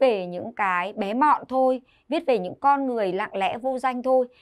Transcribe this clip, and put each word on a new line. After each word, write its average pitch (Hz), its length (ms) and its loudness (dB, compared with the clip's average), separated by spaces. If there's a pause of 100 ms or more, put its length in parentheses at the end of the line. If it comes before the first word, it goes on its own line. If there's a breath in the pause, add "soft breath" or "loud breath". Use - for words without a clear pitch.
về 214 260 2
những 180 260 -10
cái 185 400 -2
bé 202 220 -4
mọn 277 340 2
thôi, 262 320 0 (280 soft breath)
viết 330 180 -4
về 247 120 4
những 180 220 -8
con 277 260 2
người 220 260 -2
lặng 196 240 -4
lẽ 190 220 -2
vô 254 200 -4
danh 254 240 -4
thôi. 262 260 2 (140 soft breath)